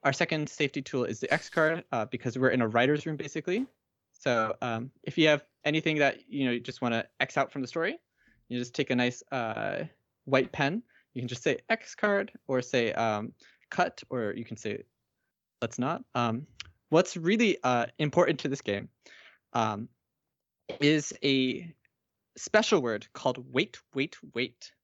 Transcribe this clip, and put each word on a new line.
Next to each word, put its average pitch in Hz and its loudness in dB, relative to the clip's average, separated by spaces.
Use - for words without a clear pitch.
Our 143 4
second 156 0
safety 139 -2
tool 131 -2
is 110 -6
the 131 0
X - -2
card, 160 0
uh, 113 -2
because 123 -6
we're 131 4
in 127 2
a 113 2
writer's 127 2
room, 160 -4
basically. 170 -4
So, 113 0
um, 120 -4
if - -6
you 156 6
have 147 4
anything 156 0
that, 139 4
you 139 -2
know, 123 2
you 120 0
just 120 -10
wanna 117 0
X - 0
out 135 0
from 139 -8
the 123 -6
story, 185 -4
you 120 -4
just 120 -6
take 143 -2
a 127 2
nice, 123 0
uh, 110 -4
white 135 2
pen. 156 0
You 123 -6
can 123 -6
just 123 -10
say 143 0
X - -2
card 202 0
or 127 2
say, 117 0
um, 107 -2
cut, - 0
or 113 -2
you 113 -8
can 113 -10
say, - -6
"Let's 117 -6
not." 147 -2
Um, 120 0
what's 175 4
really, 202 2
uh, 120 2
important 151 2
to - -4
this 139 -4
game, 101 -2
um, 110 0
is 147 2
a 135 0
special 214 4
word 113 -2
called 127 -2
wait, - -2
wait, 139 -4
wait. - -6